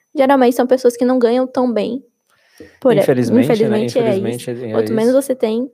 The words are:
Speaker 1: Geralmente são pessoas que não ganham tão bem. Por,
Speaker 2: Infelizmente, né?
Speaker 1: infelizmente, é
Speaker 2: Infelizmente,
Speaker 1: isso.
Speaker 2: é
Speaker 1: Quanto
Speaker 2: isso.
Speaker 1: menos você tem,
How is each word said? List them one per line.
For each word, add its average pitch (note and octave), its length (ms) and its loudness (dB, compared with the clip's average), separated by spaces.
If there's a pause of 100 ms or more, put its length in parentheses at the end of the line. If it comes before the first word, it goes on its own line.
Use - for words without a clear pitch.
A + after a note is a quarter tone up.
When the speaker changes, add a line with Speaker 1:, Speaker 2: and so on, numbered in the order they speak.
(140)
Speaker 1:
Geralmente C4 420 4
são B3+ 100 0
pessoas B3+ 300 0
que B3+ 80 -2
não B3+ 140 0
ganham B3 280 0
tão B3+ 240 -4
bem. G#3+ 320 -4 (800)
Por, B3 160 2
Speaker 2:
Infelizmente, D3 520 2
né? B3+ 40 2
Speaker 1:
infelizmente, A3 460 0
é - 40 0
Speaker 2:
Infelizmente, A3+ 500 -4
Speaker 1:
isso. B3 120 -10
Speaker 2:
é A3 80 -8
Speaker 1:
Quanto A3 140 0
Speaker 2:
isso. A3 80 -4
Speaker 1:
menos A3+ 180 2
você C4+ 220 0
tem, A#3+ 400 -4